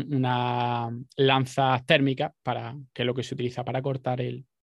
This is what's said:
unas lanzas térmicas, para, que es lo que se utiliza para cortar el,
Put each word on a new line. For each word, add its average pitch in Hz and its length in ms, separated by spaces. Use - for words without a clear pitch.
unas 120 800
lanzas 135 680
térmicas, 139 460
para, 117 340
que - 100
es 120 40
lo 123 80
que 127 80
se 135 120
utiliza 123 300
para 123 160
cortar 131 400
el, 123 240